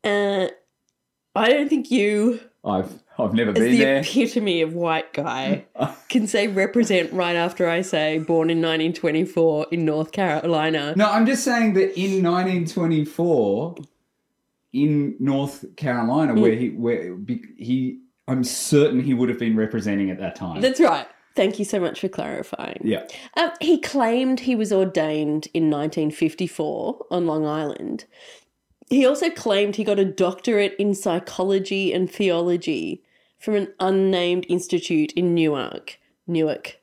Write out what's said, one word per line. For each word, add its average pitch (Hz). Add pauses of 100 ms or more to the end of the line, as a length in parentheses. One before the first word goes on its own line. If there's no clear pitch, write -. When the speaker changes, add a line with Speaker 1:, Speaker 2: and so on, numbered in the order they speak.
Speaker 1:
Uh, 202 (880)
I 220
don't 285
think 269
you, 208 (240)
Speaker 2:
I've, 92 (180)
I've 107
never 113
Speaker 1:
as 101
Speaker 2:
been 117
Speaker 1:
the 123
Speaker 2:
there. 135
Speaker 1:
epitome 208
of 160
white 165
guy, 135 (220)
Speaker 2:
<laughs> -
Speaker 1:
can 220
say 214
represent 190
right 175
after 170
I 170
say 156
born 165
in 165
nineteen 160
twenty-four 160
in 170
North 156
Carolina. 156
Speaker 2:
No, 208
I'm 226
just 269
saying 233
that 190
in 190
nineteen 180
twenty-four 156 (960)
in 147
North 139 (100)
Carolina, 127
Speaker 1:
Mm. 110
Speaker 2:
where 110
he, 120
where 113
be-, 107 (140)
he, 127 (280)
I'm 131
certain 143
he 135
would 120
have 117
been 113
representing 101
at 92
that 92
time. 95
Speaker 1:
That's 262
right. 160 (280)
Thank 202
you 208
so 202
much 170
for 190
clarifying. -
Speaker 2:
Yeah. - (300)
Speaker 1:
Um, 330 (100)
he 311
claimed 254
he 254
was 214
ordained 156
in 165
nineteen 151
fifty-four 160
on 175
Long 156
Island. - (840)
He 262
also 294
claimed 202
he 214
got 202
a 196
doctorate 196
in 202
psychology 190
and 180
theology 170 (380)
from 214
an 196
unnamed 185
institute 170
in 175
Newark. 147 (300)
Newark. 160